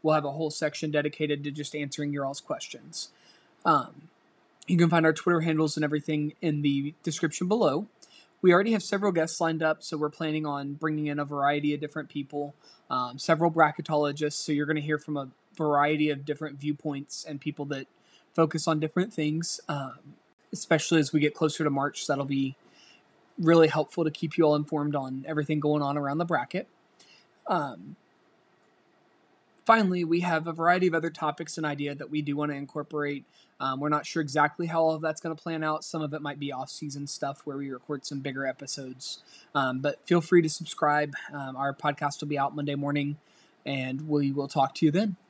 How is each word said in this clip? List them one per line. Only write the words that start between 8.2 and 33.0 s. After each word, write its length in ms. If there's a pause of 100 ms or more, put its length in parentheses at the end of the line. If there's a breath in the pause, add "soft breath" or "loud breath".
We 100
already 200
have 100
several 280
guests 300
lined 220
up, 180
so 160
we're 140
planning 340
on 280
bringing 340
in 100
a 80
variety 480
of 80
different 280
people, 440 (340 soft breath)
um, 300
several 320
bracketologists, 840
so 180
you're 160
gonna 120
hear 200
from 180
a 120 (260)
variety 560
of 120
different 360
viewpoints 680
and 160
people 240
that 220 (480 soft breath)
focus 320
on 120
different 320
things, 560
um, 480 (380)
especially 460
as 120
we 80
get 140
closer 300
to 80
March. 340
That'll 200
be 300 (840 soft breath)
really 300
helpful 340
to 80
keep 260
you 60
all 120
informed 380
on 340
everything 320
going 220
on 160
around 220
the 60
bracket. 420 (800 soft breath)
Um, 480 (1700)
finally, 380
we 160
have 260
a 80
variety 320
of 80
other 160
topics 480
and 80
idea 300
that 160
we 100
do 140
wanna 180
incorporate. 720 (340 soft breath)